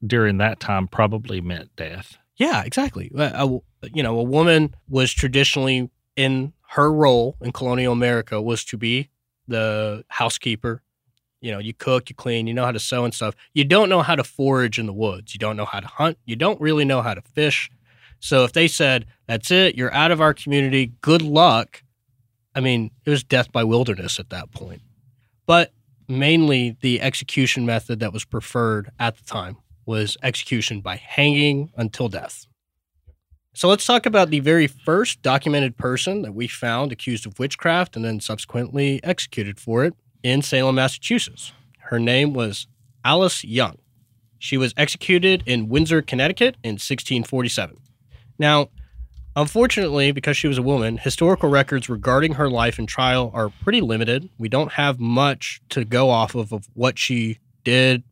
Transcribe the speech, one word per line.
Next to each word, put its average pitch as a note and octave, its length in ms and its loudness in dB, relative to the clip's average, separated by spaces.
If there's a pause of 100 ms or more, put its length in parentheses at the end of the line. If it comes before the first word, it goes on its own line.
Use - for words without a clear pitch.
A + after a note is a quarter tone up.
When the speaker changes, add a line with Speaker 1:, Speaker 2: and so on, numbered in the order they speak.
Speaker 1:
during G#2+ 340 2
that G#2+ 200 0
time F#2+ 300 -2
probably G#2+ 520 -2
meant F2 360 -10
death. E2 420 -14 (180)
Speaker 2:
Yeah, A#3+ 280 0
exactly. E3+ 520 -6
A, D3 60 0 (240)
a, - 480 -6
you D#3 80 -2
know, A#2 160 0
a A#2 60 0
woman D#3 500 4 (140)
was C3 240 2
traditionally C3 760 0 (280)
in C3+ 360 0 (180)
her D3+ 220 4
role B2+ 480 4
in A#2+ 120 -6
colonial B2 400 -2
America A#2+ 500 0
was A#2 220 -4
to - 120 -10
be A#2 320 -2 (400)
the G#2+ 600 -4
housekeeper. A#2 720 -4 (580)
You A#2 120 -10
know, G2 80 -8
you A2 120 -12
cook, - 380 -2
you - 60 -18
clean, A#2 320 -4
you A#2 60 -6
know B2 100 0
how B2 80 0
to A2 80 -6
sew B2 240 -2
and A#2 100 -4
stuff. G#2+ 200 -4 (200)
You D3 100 4
don't F#3+ 240 6
know F3+ 140 4
how D#3+ 140 0
to B2+ 80 0
forage B2+ 560 0
in A2 60 -4
the G2 60 -6
woods. G2+ 400 -4
You G2+ 60 -14
don't G#2+ 180 -4
know G#2 80 -4
how G2+ 160 -8
to A#2+ 60 -16
hunt. - 400 -2
You A#2 80 -6
don't E3 260 -2
really D3+ 240 2
know C3+ 180 2
how A2+ 120 -4
to - 80 -12
fish. - 480 -2 (480)
So C3 260 4
if A#2+ 80 -2
they E3 140 4
said, C3 400 0 (220)
"That's A2+ 240 -4
it, F#3 240 4
you're B2 180 -2
out D#3 160 4
of D#3+ 100 2
our D3+ 140 4
community, C3+ 580 0 (100)
good D#3+ 200 4
luck," D3 600 4 (720)
I C3 60 -4
mean, A#2+ 300 0 (140)
it D3+ 60 -2
was C#3+ 120 0
death B2+ 300 0
by A#2 120 0
wilderness A2 540 0
at - 120 -14
that F2+ 200 -14
point. F2+ 320 -16 (640)
But E3+ 260 4 (360)
mainly C3+ 720 2
the A#2+ 200 0
execution C3 680 -2
method A2+ 340 -2
that G#2 120 -4
was G#2+ 120 -8
preferred A2 760 -4
at A#2 180 -2
the - 80 -20
time G2+ 320 -10 (280)
was G#2+ 380 -4
execution A#2 580 -4
by F#2 160 -8
hanging C#3+ 800 0
until A#2 320 -4
death. - 380 -12 (1080)
So F3 140 2
let's G3+ 180 2
talk A#3+ 200 2
about G3 240 4
the D3 100 2
very D#3 260 4
first - 560 -2
documented C3+ 540 0
person F3+ 460 -4
that A2 120 -10
we A#2 140 -6
found B2 420 -4
accused A#2 360 -8
of G2+ 120 -14
witchcraft E3 580 -2
and A2+ 80 -4
then A2 160 -4
subsequently C3 840 -4
executed A2 560 -6
for A#2 240 0
it F3 100 -2 (280)
in C3 200 2
Salem, C3 340 2
Massachusetts. - 760 -2 (260)
Her A#2 220 -4
name C3 320 2
was A2+ 340 -4 (380)
Alice F3 400 2
Young. A2 320 -2 (600)
She - 180 -4
was C3 200 0
executed F3 720 2
in A#2+ 220 -2
Windsor, D#3 340 2
Connecticut F3 640 0
in G#2+ 140 -6
sixteen B2+ 440 -4
forty-seven. A#2+ 540 -4 (600)
Now, D3 300 4 (640)
unfortunately, D3 800 2
because C#3+ 240 -2
she D#3 120 0
was C3 100 0
a B2 40 0
woman, A#2 360 0
historical E3+ 500 2
records C#3 400 2
regarding B2+ 460 0
her C#3 160 0
life A#2 280 0
and A2 100 -6
trial B2+ 460 0
are A2 160 -2 (120)
pretty A3 180 2
limited. A#2 560 -2
We A2+ 120 -6
don't C3+ 240 -2
have C#3+ 280 0
much B2 600 0 (100)
to B2 140 -2
go B2 260 2
off A2+ 240 2
of, A2 180 -4
of G#2 220 -10
what B2 240 -2
she A2+ 400 -2 (260)
did B2+ 480 4